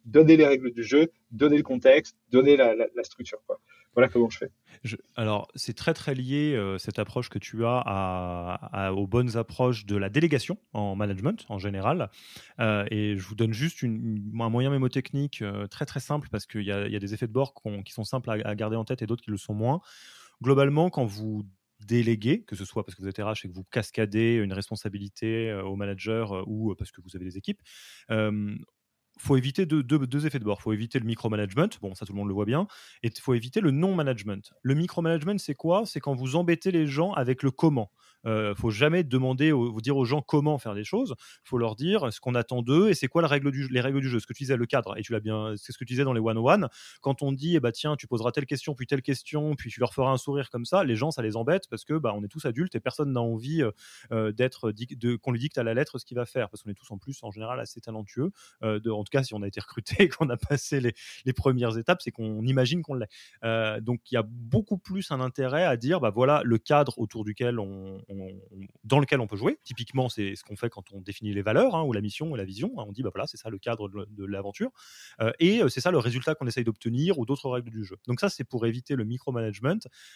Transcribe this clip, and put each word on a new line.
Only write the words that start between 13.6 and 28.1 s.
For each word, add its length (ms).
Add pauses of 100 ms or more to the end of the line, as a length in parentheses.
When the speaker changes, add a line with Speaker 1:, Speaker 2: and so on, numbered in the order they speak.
Speaker 2:
une, 140
une, 460
un 80
moyen 200
mémotechnique, 720
euh, 240
très, 200
très 140
simple, 320
parce 140
qu'il 160
y 100
a, 140
il 80
y 20
a 40
des 160
effets 120
de 60
bord 220
qu'on, 260
qui 100
sont 140
simples 240
à, 40
à 220
garder 200
en 100
tête 160
et 60
d'autres 160
qui 80
le 60
sont 180
moins. 260 (600)
Globalement, 500
quand 140
vous 380 (420)
déléguez, 580
que 120
ce 100
soit 200
parce 100
que 60
vous 80
êtes 80
R 100
H 180
et 40
que 60
vous 160
cascadez 640
une 180
responsabilité, 960
euh, 140
au 120
manager, 560
euh, 140
ou, 260
euh, 40
parce 160
que 100
vous 140
avez 100
des 120
équipes, 240 (500)